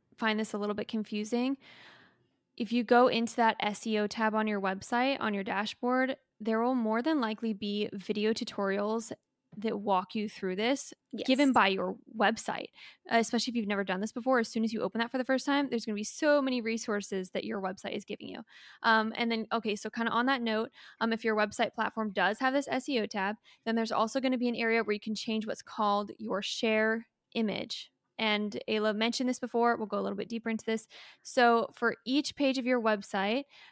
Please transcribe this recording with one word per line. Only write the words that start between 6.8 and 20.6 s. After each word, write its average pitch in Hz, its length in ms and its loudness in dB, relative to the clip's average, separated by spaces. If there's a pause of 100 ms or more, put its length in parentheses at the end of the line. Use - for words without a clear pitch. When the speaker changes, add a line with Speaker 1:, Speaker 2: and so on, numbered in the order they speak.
Speaker 1:
than 311 180 2
likely 220 320 -2
be 202 400 -2
video 208 400 0
tutorials 208 800 -2 (440)
that 208 240 -2
walk 190 360 0
you 208 120 -2
through 185 280 -4
this, 233 360 0 (200)
Speaker 2:
Yes. - 140 -6
Speaker 1:
given 262 260 6
by 226 160 6
your 190 280 0 (200)
website, - 520 0 (400)
especially 233 440 0
if 233 40 -6
you've 214 120 -2
never 202 160 -2
done 190 160 -4
this 214 120 -6
before. 254 280 2
As 226 80 -2
soon 226 160 -2
as 226 80 -2
you 226 100 -4
open - 160 -2
that 233 140 -2
for 262 60 -2
the 254 60 -2
first 262 220 0
time, 285 220 2
there's 233 180 -4
gonna 220 80 -2
be 208 100 -4
so 294 380 2
many 254 180 0
resources 208 720 -4
that - 140 -4
your 214 160 -4
website 190 320 -6
is 208 120 -6
giving - 240 -12
you. 185 140 -12 (400)
Um, 220 340 4
and 233 140 0
then, 220 220 -2
okay, 220 240 0
so 214 140 -8
kinda 226 200 -2
on 240 160 2
that 262 160 0
note, 226 280 -2 (300)